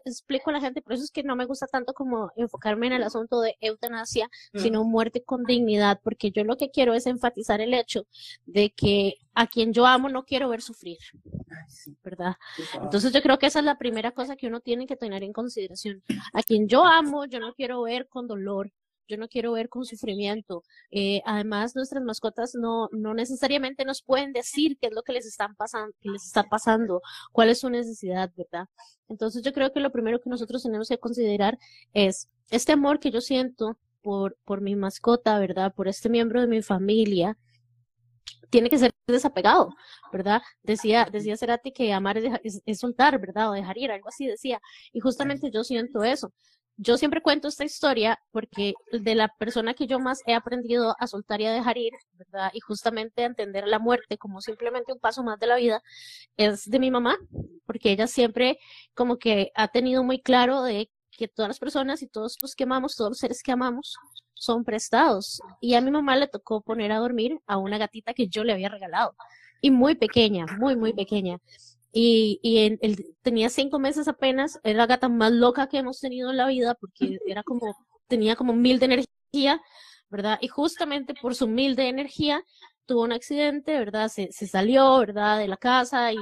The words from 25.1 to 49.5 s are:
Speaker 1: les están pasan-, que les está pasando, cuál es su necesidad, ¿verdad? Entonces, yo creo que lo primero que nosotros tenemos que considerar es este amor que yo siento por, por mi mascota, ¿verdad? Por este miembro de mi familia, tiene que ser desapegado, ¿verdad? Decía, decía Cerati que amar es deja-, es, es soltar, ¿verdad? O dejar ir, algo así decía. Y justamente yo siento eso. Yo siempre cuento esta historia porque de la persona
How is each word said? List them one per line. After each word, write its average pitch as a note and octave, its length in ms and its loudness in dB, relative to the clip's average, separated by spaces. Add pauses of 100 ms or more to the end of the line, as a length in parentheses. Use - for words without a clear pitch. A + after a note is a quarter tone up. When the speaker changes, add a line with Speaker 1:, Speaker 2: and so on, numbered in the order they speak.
Speaker 1:
les A#3+ 140 -6
están G#3 300 -8
pasan-, G#3+ 440 -6
que G3+ 100 -8
les G3+ 160 -8
está G#3 180 2
pasando, G#3+ 560 0 (320)
cuál A3+ 180 6
es A#3+ 100 2
su C4 100 -6
necesidad, G#3 680 -4
¿verdad? F3+ 320 -10 (400)
Entonces, A3 340 -6
yo C4+ 100 -2
creo C4+ 200 0
que D4 80 -2
lo C#4 120 0
primero A#3+ 280 -2
que B3 100 -8
nosotros A#3+ 320 -6
tenemos A3 260 -4
que A#3+ 100 -2
considerar A3 600 0 (340)
es G3 380 0 (200)
este B3 220 2
amor C#4+ 280 4
que C#4+ 100 -2
yo A#3 100 -2
siento B3 560 -2 (260)
por, G3 420 -4
por G3 180 -4
mi G3+ 140 -2
mascota, G#3+ 600 2
¿verdad? F#3+ 360 0
Por F#3+ 140 -4
este G3+ 200 -4
miembro A#3 320 2
de B3 60 2
mi A3+ 160 2
familia, G3+ 760 2 (1120)
tiene A#3 200 6
que D4+ 80 4
ser B3 140 6 (140)
desapegado, A#3+ 680 4 (380)
¿verdad? G3+ 300 2 (200)
Decía, A3 480 2
decía G#3 260 -4
Cerati A#3+ 360 -2
que A3+ 200 0
amar G3 260 0
es A3+ 60 -2
deja-, A#3+ 200 -2
es, G3+ 220 -10
es G#3+ 120 -4
soltar, B3+ 400 2
¿verdad? G3 320 -2
O - 20 -2
dejar G3 260 -6
ir, C4 120 -4
algo G3+ 180 -8
así C4+ 180 -8
decía. A#3 340 -6 (320)
Y A3+ 80 -6
justamente C#4 500 -2
yo A3 140 -2
siento A#3 400 -4
eso. C4 280 -2 (520)
Yo A#3+ 140 2
siempre D#4 240 0
cuento C#4+ 240 0
esta D4 180 -6
historia A#3 540 0 (140)
porque G3+ 420 -4 (160)
de A3 240 -2
la G#3+ 140 4 (100)
persona A3+ 340 -2